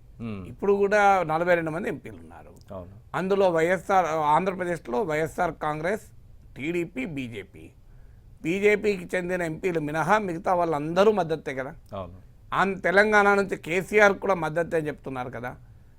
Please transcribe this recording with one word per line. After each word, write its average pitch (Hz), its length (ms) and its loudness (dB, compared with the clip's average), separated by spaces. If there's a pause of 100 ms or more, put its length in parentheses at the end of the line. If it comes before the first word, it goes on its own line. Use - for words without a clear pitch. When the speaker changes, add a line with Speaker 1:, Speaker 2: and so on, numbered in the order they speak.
(200)
Speaker 1:
మ్మ్. 104 260 -10
Speaker 2:
ఇప్పుడు 196 260 -2
కూడా 202 500 4
నలభై 170 320 2
రెండు 165 160 0
మంది 190 180 -6
ఎంపీలు 113 280 -10
ఉన్నారు. 80 580 -20
Speaker 1:
అవును. 92 420 -14
Speaker 2:
అందులో 190 340 2
వైఎస్ఆర్, 175 560 2
ఆంధ్రప్రదేశ్లో 175 960 0
వైఎస్ఆర్ 160 600 -2
కాంగ్రెస్, 156 400 -4 (540)
టీడీపీ, 170 480 -4
బీజేపీ. 113 640 -10 (720)
బీజేపీకి 196 760 0
చెందిన 180 260 -2
ఎంపీలు 165 380 -2
మినహా 156 380 0
మిగతా 185 360 -2
వాళ్ళందరూ 170 580 2
మద్దతే 160 420 -4
కదా. 135 200 -8 (200)
Speaker 1:
అవును. 90 180 -10 (420)
Speaker 2:
ఆన్-, 185 260 0
తెలంగాణ 202 540 4
నుంచి 196 220 0
కేసీఆర్ 196 560 2
కూడా 196 220 -2
మద్దతే 160 420 -2
అని 151 100 0
చెప్తున్నారు 131 440 -8
కదా. 123 260 -10 (420)